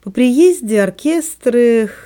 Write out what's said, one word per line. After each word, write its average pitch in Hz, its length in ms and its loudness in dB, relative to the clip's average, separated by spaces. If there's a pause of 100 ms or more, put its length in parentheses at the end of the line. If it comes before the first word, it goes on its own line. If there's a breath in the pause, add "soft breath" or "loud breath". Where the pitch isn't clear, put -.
По 196 80 -14
приезде 247 720 2
оркестры, 240 1080 -2 (180)